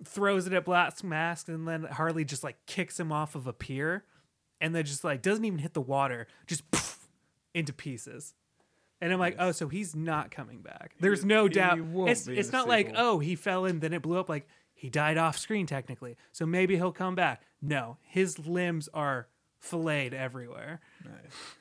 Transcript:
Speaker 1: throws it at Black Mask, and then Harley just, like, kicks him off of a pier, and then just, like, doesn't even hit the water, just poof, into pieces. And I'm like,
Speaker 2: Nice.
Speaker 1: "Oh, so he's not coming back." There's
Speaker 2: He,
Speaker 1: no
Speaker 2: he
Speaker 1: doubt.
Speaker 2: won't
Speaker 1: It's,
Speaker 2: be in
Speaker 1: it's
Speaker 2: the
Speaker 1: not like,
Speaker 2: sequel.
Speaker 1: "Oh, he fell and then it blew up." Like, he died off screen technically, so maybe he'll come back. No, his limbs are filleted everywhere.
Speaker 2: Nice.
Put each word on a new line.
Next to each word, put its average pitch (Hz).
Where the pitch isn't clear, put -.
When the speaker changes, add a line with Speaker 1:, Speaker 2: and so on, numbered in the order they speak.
Speaker 1:
throws 202
it 185
at 180
Black 175
Mask, 165
and 160
then 160
Harley 156
just, 143
like, 131
kicks -
him 160
off 151
of 131
a 120
pier, 156
and 160
then 165
just, 143
like, 139
doesn't 214
even 190
hit 165
the 156
water, 131
just -
poof, -
into 156
pieces. 123
And 170
I'm 185
like, 180
Speaker 2:
Nice. 180
Speaker 1:
"Oh, 170
so 160
he's 165
not 156
coming 117
back." -
There's 190
Speaker 2:
He, 196
Speaker 1:
no 214
Speaker 2:
he 170
Speaker 1:
doubt. 180
Speaker 2:
won't 175
Speaker 1:
It's, 240
Speaker 2:
be 127
in 202
Speaker 1:
it's 202
Speaker 2:
the -
Speaker 1:
not 247
like, 214
Speaker 2:
sequel. 220
Speaker 1:
"Oh, 220
he 160
fell 185
and 175
then 160
it 165
blew 170
up." 185
Like, 151
he 131
died 151
off 165
screen 202
technically, 127
so -
maybe 185
he'll 175
come 185
back. 165
No, 135
his 185
limbs 170
are 139
filleted 151
everywhere. 127
Speaker 2:
Nice. -